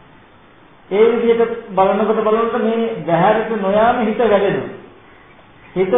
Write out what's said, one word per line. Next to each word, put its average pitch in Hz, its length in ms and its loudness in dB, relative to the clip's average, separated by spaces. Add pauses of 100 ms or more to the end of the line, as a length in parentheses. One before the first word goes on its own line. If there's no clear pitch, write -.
(920)
ඒ 208 180 2
විදිහට 233 440 0 (160)
බලනකොට, 202 520 0
බලනකොට 226 440 0
මේ 226 240 -2 (140)
බහැරට 208 540 0
නොයාම 214 440 2
හිත 214 200 -2
වැඩෙනවා. 196 520 0 (960)
හිත 190 280 -2